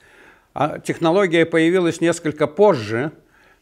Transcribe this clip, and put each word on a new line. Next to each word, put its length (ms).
А 240
технология 680
появилась 560
несколько 460
позже 680